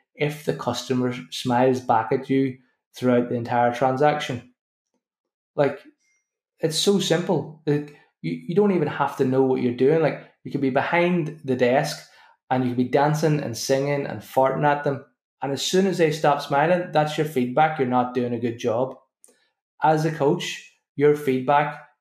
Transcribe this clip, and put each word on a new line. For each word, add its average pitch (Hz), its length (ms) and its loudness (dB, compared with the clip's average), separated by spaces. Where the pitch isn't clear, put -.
if 151 300 -4
the - 80 0
customer 123 600 -4
smiles 127 480 2
back 113 320 0
at 131 180 -2
you 135 280 0
throughout 123 340 2
the 123 60 -4
entire 120 380 0
transaction. 139 800 0
Like, 139 240 0
it's 156 180 -2
so 202 220 2
simple. 170 640 -2
Like, 147 300 -2
you, 165 260 -6
you 170 80 -4
don't 202 180 4
even 151 140 0
have - 300 -4
to 135 80 2
know 131 180 2
what 131 180 0
you're 123 120 0
doing. 139 280 4
Like, - 240 -2
you - 80 -12
could 139 100 -4
be 135 80 0
behind 165 760 0
the 127 120 -2
desk 127 520 0
and 127 140 0
you 120 80 -2
could 120 60 -4
be 123 120 0
dancing 151 500 2
and 120 180 -6
singing 143 480 -2
and - 160 -10
farting 135 440 0
at 143 180 0
them. 135 220 -4
And 139 100 -4
as 131 100 -4
soon 185 240 2
as 175 140 -2
they 156 120 4
stop 151 300 0
smiling, 160 500 0
that's 151 260 0
your 156 100 0
feedback. 131 500 0
You're 127 100 0
not 123 280 0
doing 120 180 -2
a 113 60 -4
good 113 180 -4
job. 120 380 -2
As 156 200 2
a 160 80 0
coach, - 600 -2
your 147 200 4
feedback 143 680 0